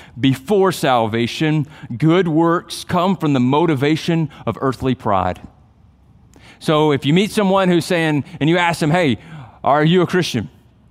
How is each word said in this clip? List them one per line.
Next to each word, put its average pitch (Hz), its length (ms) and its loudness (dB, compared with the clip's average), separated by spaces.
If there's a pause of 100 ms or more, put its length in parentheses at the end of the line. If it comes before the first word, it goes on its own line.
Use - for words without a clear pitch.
(180)
before 175 540 2
salvation, 123 960 0 (320)
good 170 280 2
works 165 580 0
come 180 320 0
from 151 180 -2
the 131 60 2
motivation 151 920 0 (160)
of 110 160 -4
earthly 131 320 -2
pride. 92 460 -2 (1200)
So 151 320 0
if 139 140 -2
you 139 80 0
meet 190 180 2
someone 190 380 0
who's 175 160 2
saying, 160 400 -2 (160)
and 147 80 0
you 170 80 2
ask 175 240 0
them, 156 120 0
"Hey, 156 260 0 (440)
are 147 220 2
you 175 160 4
a 165 60 2
Christian? 131 420 -2 (420)